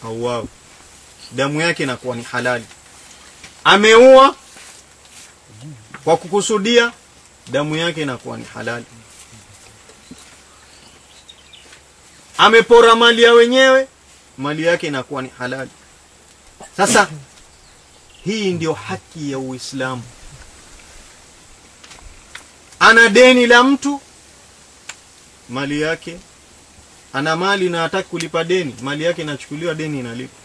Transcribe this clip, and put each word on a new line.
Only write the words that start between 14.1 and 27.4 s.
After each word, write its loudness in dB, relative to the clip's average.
mali -8
yake -2
inakuwa -8
ni -14
halali. -10
Sasa 0
hii -4
ndio -6
haki -12
ya -8
Uislamu. -10
Ana 6
deni 6
la 6
mtu, -2
mali -8
yake, -8
ana -4
mali -4